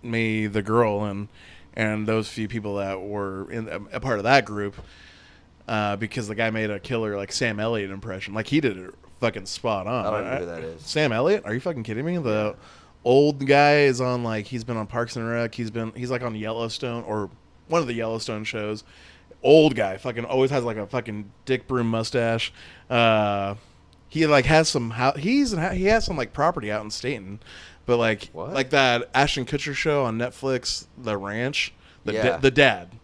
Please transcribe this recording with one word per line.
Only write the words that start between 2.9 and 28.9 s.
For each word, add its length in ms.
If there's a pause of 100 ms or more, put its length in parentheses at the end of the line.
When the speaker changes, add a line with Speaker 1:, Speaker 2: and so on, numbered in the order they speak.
Speaker 1:
were 520
in 160
a, 80 (200)
a 40
part 180
of 60
that 200
group, 300 (920)
uh, 280
because 320
the 60
guy 160
made 200
a 100
killer, 360
like, 140
Sam 300
Elliott 300
impression. 440
Like, 140
he 120
did 160
it 180 (260)
fucking 260
spot 400
on. 200
Speaker 2:
I 40
don't 140
know 80
Speaker 1:
I 60
Speaker 2:
who 80
that 180
is. 180
Speaker 1:
Sam 300
Elliott? 320
Are 100
you 60
fucking 240
kidding 200
me? 140
The 380
Speaker 2:
Yeah. 80 (400)
Speaker 1:
old 420
guy 340
is 200
on, 240
like, 220
he's 180
been 120
on 100
Parks 300
and 120
Rec. 260
He's 160
been, 240
he's, 160
like, 120
on 120
Yellowstone 680
or 240 (400)
one 120
of 60
the 80
Yellowstone 500
shows. 380 (600)
Old 320
guy, 240
fucking 260
always 260
has, 140
like, 140
a 80
fucking 440 (140)
Dick 240
Broom 200
mustache. 640 (360)
Uh, 680 (580)
he, 140
like, 180
has 240
some 220
hou-, 280
he's 360
in 40
ha-, 120
he 160
has 180
some, 140
like, 160
property 360
out 140
in 60
Staten, 500 (460)
but, 100
like, 380
Speaker 2:
What? 180
Speaker 1:
like 180
that 440